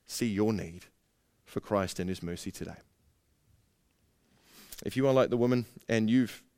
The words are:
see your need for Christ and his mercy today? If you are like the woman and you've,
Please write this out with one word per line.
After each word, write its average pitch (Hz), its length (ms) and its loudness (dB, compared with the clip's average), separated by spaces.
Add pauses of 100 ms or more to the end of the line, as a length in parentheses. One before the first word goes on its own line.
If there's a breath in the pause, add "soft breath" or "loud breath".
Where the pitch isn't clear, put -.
see - 180 -2
your 107 260 2
need 87 340 -8 (580)
for - 160 -8
Christ 98 400 -2
and 90 80 -4
his 92 160 -6
mercy 87 260 -8
today? - 280 -12 (2000 loud breath)
If - 120 -6
you 131 100 2
are 135 80 4
like 131 160 4
the 123 60 2
woman 123 280 4 (240)
and 110 220 2
you've, 123 320 2 (160)